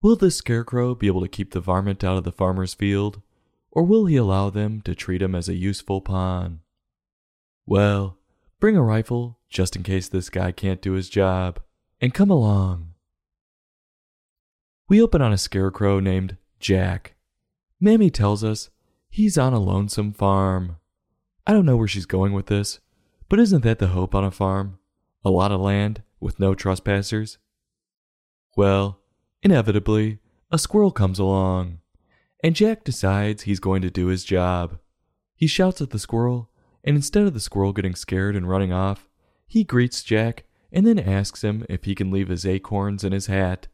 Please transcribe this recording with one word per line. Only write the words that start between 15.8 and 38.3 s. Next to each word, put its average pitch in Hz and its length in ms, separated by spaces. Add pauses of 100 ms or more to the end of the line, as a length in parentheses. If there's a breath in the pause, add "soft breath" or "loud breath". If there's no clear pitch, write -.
named 92 340 (240)
Jack. 92 560 (640)
Mammy 214 300
tells 104 340
us 107 260 (400)
he's 208 280
on 131 160
a 113 60
lonesome 101 520
farm. 95 640 (720)
I 202 60
don't 196 140
know 127 100
where 110 100
she's 98 200
going 98 260
with 98 140
this, 101 320 (500)
but 202 100
isn't 190 220
that 113 160
the 95 120
hope 92 260
on 98 80
a 98 80
farm? 98 480 (440)
A 95 60
lot 92 220
of 95 100
land 101 400 (180)
with - 200
no 95 160
trespassers? 98 840 (1200)
Well, 98 420 (440)
inevitably, 107 720 (320)
a 165 80
squirrel 202 320
comes 95 300
along, 92 640 (600)
and 165 120
Jack 214 280
decides 104 600
he's 98 160
going 95 240
to 92 80
do 90 160
his 92 180
job. 87 540 (560)
He 160 100
shouts 185 360
at 139 100
the 107 80
squirrel, 120 500 (340)
and 147 120
instead 202 320
of 160 80
the 110 40
squirrel 98 340
getting 95 200
scared 95 420